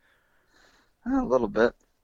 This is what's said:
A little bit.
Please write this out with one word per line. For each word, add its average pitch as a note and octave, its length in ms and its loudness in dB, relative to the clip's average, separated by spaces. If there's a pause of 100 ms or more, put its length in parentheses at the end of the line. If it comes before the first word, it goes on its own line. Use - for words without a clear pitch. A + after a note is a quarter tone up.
(1040)
A C4 200 -2
little B2 240 0
bit. A2 240 2 (320)